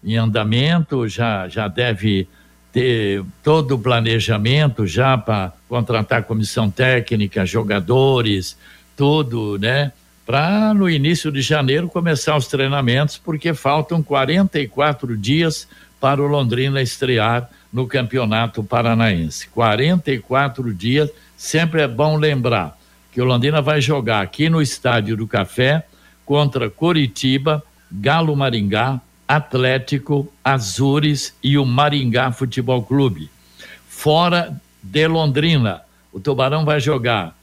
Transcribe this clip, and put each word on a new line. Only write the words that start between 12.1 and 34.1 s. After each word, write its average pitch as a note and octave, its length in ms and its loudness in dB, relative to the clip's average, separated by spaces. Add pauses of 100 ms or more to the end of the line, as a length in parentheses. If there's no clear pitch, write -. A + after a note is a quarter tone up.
os C3 100 0
treinamentos, C3+ 680 0
porque D#3+ 380 -4
faltam D3+ 480 0
quarenta D3 580 0
e B2+ 80 -4
quatro C#3 480 -2
dias D3 500 0 (320)
para C#3 240 2
o C#3+ 40 0
Londrina C3+ 560 0
estrear A#2+ 680 -2 (240)
no B2 140 -4
Campeonato A#2 760 -2
Paranaense. A2+ 840 0
Quarenta C3+ 640 0
e B2 60 -2
quatro B2+ 560 -2
dias, C3 360 0 (260)
sempre D#3+ 440 -2
é C#3+ 80 0
bom D3 280 0
lembrar B2 600 0 (340)
que B2 100 -4
o B2 40 2
Londrina C3 380 2
vai D3+ 180 2
jogar A#2 400 0
aqui C#3+ 300 -2
no E3 100 2
Estádio A#2 560 0
do A2 100 -4
Café B2+ 580 0 (420)
contra C#3 420 0
Coritiba, D3 960 0 (280)
Galo D3 460 0
Maringá, A#2+ 640 0 (260)
Atlético, C#3 1040 0 (140)
Azures C#3 1000 0
e C#3 160 2
o C#3 60 2
Maringá B2+ 680 2
Futebol B2 500 -2
Clube. A2+ 480 -2 (580)
Fora E3+ 680 0 (280)